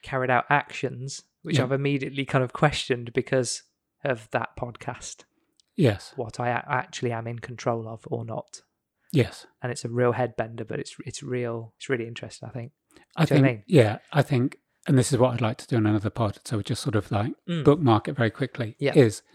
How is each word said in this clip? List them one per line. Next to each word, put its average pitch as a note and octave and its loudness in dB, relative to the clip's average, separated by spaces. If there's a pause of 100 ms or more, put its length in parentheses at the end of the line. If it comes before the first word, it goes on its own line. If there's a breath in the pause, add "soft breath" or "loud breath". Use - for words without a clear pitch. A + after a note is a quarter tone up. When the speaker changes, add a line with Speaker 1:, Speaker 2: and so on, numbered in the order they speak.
Speaker 1:
carried B2+ -2
out B2 4
actions, C3+ -2 (180)
which E3 -2
Speaker 2:
Yeah. C3 4
Speaker 1:
I've B2+ -2
immediately C#3 -2
kind C3 2
of B2 -4
questioned B2 0
because B2+ 0 (400)
of A#2+ -4
that A#2 -4
podcast. - -10 (520)
Speaker 2:
Yes. A2+ 2
Speaker 1:
What A2+ -8
I B2 -2
a-, - -2
actually B2+ -4
am A2+ -6
in A#2+ -8
control A#2 -4
of A2+ -12
or A#2 -4
not. A2+ -10 (500)
Speaker 2:
Yes. - 0 (140)
Speaker 1:
And B2 -6
it's - -10
a A#2+ -4
real A#2+ 2
headbender, A#2 -4
but G#2 -6
it's, - -10 (100)
it's - -12
real, A#2 -6
it's - -16
really A#2 -2
interesting, A#2 -14
I - -14
think. A#2+ -10 (460 soft breath)
Speaker 2:
I D#3+ 4
Speaker 1:
Do - 2
you C#3+ 8
know C3+ 6
Speaker 2:
think, A#2 0
Speaker 1:
what - -6
I - -
mean? A#2+ 10
Speaker 2:
yeah, G#2 0 (160)
I D3 4
think, C3 0 (280)
and C#3 6
this B2 4
is C3 2
what B2 4
I'd A#2 -2
like G#2+ -2
to - -18
do B2+ -2
in G#2+ 4
another G#2+ 2
pod, G#2+ -2
so - -4
we G2+ -2
just - -4
sort A2+ -4
of, - -2
like, A#2+ -2 (140)
Speaker 1:
Mm. E3 -2
Speaker 2:
bookmark C#3 4
it C#3+ -4
very A#2 0
quickly, B2 -6
Speaker 1:
Yeah. C3+ 0
Speaker 2:
is A#2 6 (120)